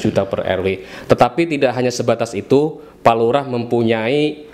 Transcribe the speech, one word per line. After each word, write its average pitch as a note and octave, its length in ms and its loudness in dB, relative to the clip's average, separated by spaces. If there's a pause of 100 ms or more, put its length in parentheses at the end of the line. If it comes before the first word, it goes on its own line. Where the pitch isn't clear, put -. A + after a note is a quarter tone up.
juta G2 240 0
per - 160 -4
R F#2 240 -2
W. - 20 0 (380)
Tetapi D3+ 480 2
tidak C3+ 240 2
hanya B2 160 0
sebatas A#2 400 -2
itu, C3 480 0 (240)
Pak A#2 80 6
Lurah A#2 320 2
mempunyai, A#2+ 800 0
eh, - 160 -6 (120)